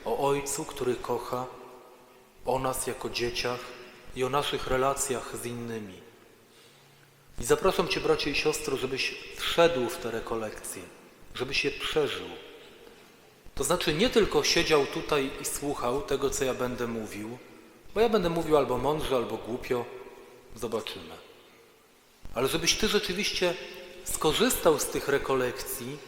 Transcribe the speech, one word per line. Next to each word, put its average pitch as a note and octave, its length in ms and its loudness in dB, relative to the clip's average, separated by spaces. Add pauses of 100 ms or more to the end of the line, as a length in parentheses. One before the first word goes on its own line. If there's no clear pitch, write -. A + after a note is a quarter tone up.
o C3+ 240 2
Ojcu, C#3+ 360 0
który B2 320 -2
kocha, B2 500 -4 (1000)
o B2 120 2
nas C3 280 0
jako A#2 240 -4
dzieciach A#2+ 500 -2 (560)
i B2+ 80 0
o B2+ 40 0
naszych C#3+ 380 0
relacjach C3 760 0
z A2 40 -8
innymi. A#2 480 -8 (1500)
I A#2+ 40 -4
zapraszam E3+ 440 4
cię, - 120 0
bracie D3+ 300 2
i C#3+ 40 -4
siostro, C#3+ 420 0
żebyś B2+ 380 -2 (220)
wszedł C3+ 520 4
w - 80 -4
te A#2 140 -6
rekolekcje, A2 720 -6 (520)
żebyś - 300 -2
je C#3 60 2
przeżył. - 580 0 (1300)
To C3+ 100 0
znaczy, F3 300 2
nie G#3+ 160 4
tylko E3+ 340 4
siedział D#3 420 6
tutaj D3 440 0 (100)
i - 40 -10
słuchał C#3 580 -2
tego, C3+ 280 0
co C3+ 140 0
ja B2+ 100 2
będę B2 320 -2
mówił, A2 520 -6 (560)
bo G#3 60 0
ja A#3 80 6
będę G3+ 200 4
mówił D#3 280 4
albo B2+ 220 4
mądrze, C3+ 380 2
albo A2+ 200 0
głupio, A#2+ 480 -2 (720)
zobaczymy. G#2+ 580 -6 (1200)
Ale B2+ 140 2
żebyś E3 260 2
ty G#3+ 140 2
rzeczywiście F#3 680 0 (500)
skorzystał E3+ 760 4
z - 80 -2
tych - 220 -2
rekolekcji C3 1000 0